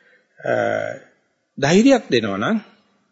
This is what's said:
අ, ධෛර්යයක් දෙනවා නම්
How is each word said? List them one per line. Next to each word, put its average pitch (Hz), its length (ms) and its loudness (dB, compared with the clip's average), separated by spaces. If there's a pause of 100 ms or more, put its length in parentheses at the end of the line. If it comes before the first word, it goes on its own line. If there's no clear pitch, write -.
(380)
අ, 120 160 -4 (1040)
ධෛර්යයක් 208 480 4
දෙනවා 107 320 -2
නම් 170 200 -2 (540)